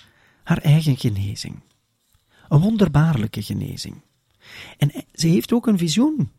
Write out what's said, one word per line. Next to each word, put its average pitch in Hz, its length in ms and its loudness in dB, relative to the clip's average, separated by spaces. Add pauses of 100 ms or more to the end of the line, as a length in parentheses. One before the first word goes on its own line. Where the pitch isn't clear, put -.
(420)
haar 165 160 0
eigen 151 380 2
genezing. 101 640 -6 (880)
Een 143 120 4
wonderbaarlijke 156 800 2
genezing. 98 600 -8 (760)
En 143 120 0 (220)
ze - 140 -4
heeft 165 260 0
ook 233 140 0
een 214 120 2
visioen 208 600 0